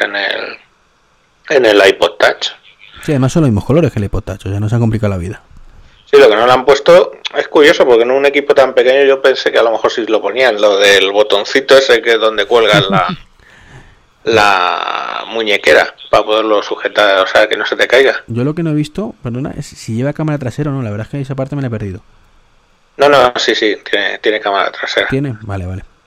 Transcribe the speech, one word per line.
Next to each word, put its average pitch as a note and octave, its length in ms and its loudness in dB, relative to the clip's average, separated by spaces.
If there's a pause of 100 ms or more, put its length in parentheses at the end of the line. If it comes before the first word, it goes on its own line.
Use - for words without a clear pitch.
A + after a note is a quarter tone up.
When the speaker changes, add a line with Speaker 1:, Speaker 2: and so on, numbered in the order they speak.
Speaker 1:
en G#2 160 -4
el, G2 420 -8 (880)
en C3+ 160 2
el G#2 160 4 (100)
iPod - 260 -2
Touch. - 320 -2 (560)
Speaker 2:
Sí, D#3 80 -4
además B2+ 200 0
son E3+ 100 2
los C#3 80 2
mismos G2+ 160 -2
colores D3 260 0
que A2 80 -6
el G2 60 -4
iPod - 180 -6
Touch, G2 220 -12
o G2 40 -6
sea, G2+ 80 -6
no G#2+ 100 -4
se A2 60 -2
han A#2 60 0
complicado A2 320 -2
la F#2+ 60 -6
vida. F2+ 240 -10 (680)
Speaker 1:
Sí, C#3 100 6
lo C3+ 80 8
que G#2 80 4
no A#2 100 4
lo B2+ 60 6
han B2+ 120 2
puesto C#3+ 480 4 (220)
es C#3+ 140 -4
curioso, D#3 360 4
porque A#2 180 4
en B2 100 0
un C#3 120 0
equipo C#3+ 300 0
tan B2+ 180 4
pequeño C3 320 2
yo C3+ 160 2
pensé C3+ 300 0
que C3 80 0
a A#2 60 2
lo A2+ 80 2
mejor A2 180 -2
sí A2+ 160 -4
lo G#2+ 160 0
ponían, G#2+ 380 0
lo G#2 160 2
del G2 340 4
botoncito G#2 680 0
ese B2 260 2
que A#2+ 100 0
es A2 80 0
donde A2 240 -2
cuelgas G#2 440 2
la, F#2 300 -2 (480)
Speaker 2:
<laughs> - 580 -20
Speaker 1:
la F2+ 1040 -2
muñequera G#2+ 680 0 (160)
para G#2+ 140 2
poderlo G#2+ 380 0
sujetar, G2+ 560 -2
o F#2+ 80 2
sea, G#2+ 220 2
que - 80 -2
no G#2 100 -6
se - 80 -4
te G#2 140 0
caiga. B2+ 400 2
Speaker 2:
Yo A#2+ 160 -4
lo D3+ 100 -4
que E3+ 80 -6
no E3 80 -4
he D3+ 40 -2
visto, F#3+ 480 -6
perdona, B2+ 360 -10
es D3 80 -12
si - 300 -10
lleva C3+ 160 -4
cámara D3+ 260 -4
trasera C#3+ 320 -6
o C#3 40 -6
no, C3+ 80 -6
la A2 80 -8
verdad G#2 160 -10
es - 40 -20
que C#3+ 100 -8
esa C3+ 140 -8
parte C3 220 -6
me C#3 60 -6
la B2+ 60 -6
he - 20 -6
perdido. G2+ 320 -10 (920)
Speaker 1:
No, C#3 120 4
no, B2+ 280 4
sí, A#2 200 0
sí, G#2 200 -2 (140)
tiene, G2+ 280 -4
tiene G#2+ 200 -2
cámara G2 320 -2
trasera. - 380 -6
Speaker 2:
¿Tiene? C3+ 320 -6
Vale, G2+ 260 -10
vale. F#2 180 -12 (220)